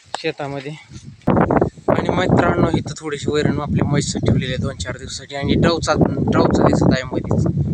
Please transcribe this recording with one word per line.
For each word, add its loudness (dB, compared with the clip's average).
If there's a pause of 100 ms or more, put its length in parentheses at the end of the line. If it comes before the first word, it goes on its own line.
(180)
शेतामध्ये. -6 (1160)
आणि 0
मित्रांनो, 2
इथं -4
थोडीशी -6
वैरण 0
आपली 0
म्हैस 0
ठेवलेली 2
आहे -4
दोन -4
चार -6
दिवसासाठी. -12
आणि 0
डवचा, 2 (160)
डवचा 2
दिसत 2
आहे 0
मध्येच. -2 (280)